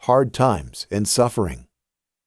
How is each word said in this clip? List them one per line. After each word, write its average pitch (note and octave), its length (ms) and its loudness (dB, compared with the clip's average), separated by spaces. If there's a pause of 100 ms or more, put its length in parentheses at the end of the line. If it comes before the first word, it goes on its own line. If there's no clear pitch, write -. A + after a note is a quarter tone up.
hard B2+ 300 2
times, G2 600 -2
and G2+ 160 -2
suffering. F#2+ 600 -2 (600)